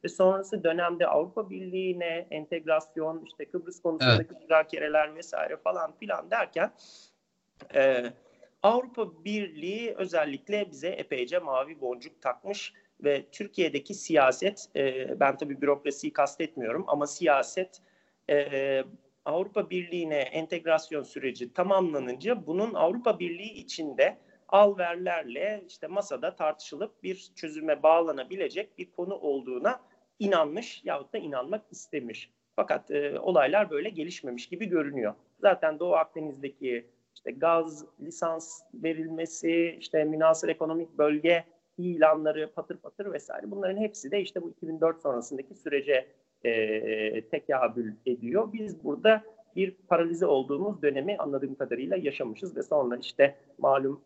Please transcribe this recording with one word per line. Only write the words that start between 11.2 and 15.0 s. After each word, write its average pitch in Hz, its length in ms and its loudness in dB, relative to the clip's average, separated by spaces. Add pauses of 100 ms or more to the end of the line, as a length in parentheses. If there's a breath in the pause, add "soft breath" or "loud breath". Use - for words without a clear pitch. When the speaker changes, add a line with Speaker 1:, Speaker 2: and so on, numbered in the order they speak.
Speaker 1:
mavi 147 420 -2
boncuk 123 400 -8
takmış 190 520 -6 (300 soft breath)
ve 139 280 2
Türkiye'deki 165 600 -2
siyaset, 156 720 2 (100)
e, 131 440 -2